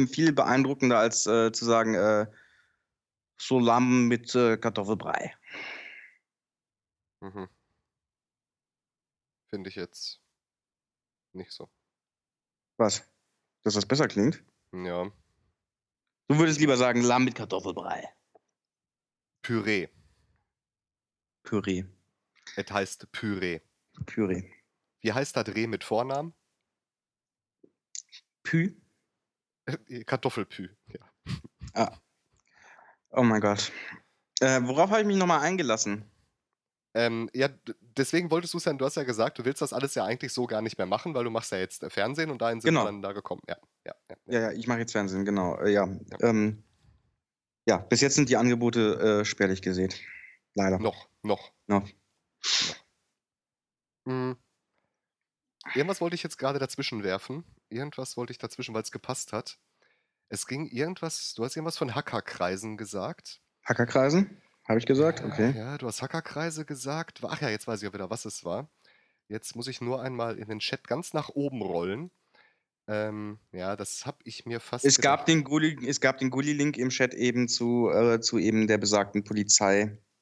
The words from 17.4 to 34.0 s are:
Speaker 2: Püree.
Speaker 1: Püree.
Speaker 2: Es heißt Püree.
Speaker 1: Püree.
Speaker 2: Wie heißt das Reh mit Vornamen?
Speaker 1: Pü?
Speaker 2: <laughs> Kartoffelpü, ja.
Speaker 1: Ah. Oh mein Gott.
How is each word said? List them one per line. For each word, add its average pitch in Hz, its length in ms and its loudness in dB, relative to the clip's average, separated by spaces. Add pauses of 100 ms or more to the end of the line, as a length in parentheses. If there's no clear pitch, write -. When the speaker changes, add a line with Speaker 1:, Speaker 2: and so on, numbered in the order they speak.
Speaker 2:
Püree. 107 460 -2 (1600)
Speaker 1:
Püree. 95 400 -2 (720)
Speaker 2:
Es 98 140 -6
heißt 101 420 -4
Püree. 92 480 -4 (460)
Speaker 1:
Püree. 92 440 -2 (500)
Speaker 2:
Wie 110 120 -2
heißt 135 240 -2
das 110 120 0
Reh 107 180 -2
mit 110 180 -6
Vornamen? 139 500 -2 (2000)
Speaker 1:
Pü? 165 320 0 (920)
Speaker 2:
<laughs> 127 400 -10
Kartoffelpü, 117 640 -4 (200)
ja. - 240 -20 (640)
Speaker 1:
Ah. - 240 -2 (1120)
Oh 131 120 2
mein 110 180 6
Gott. 101 300 2 (680)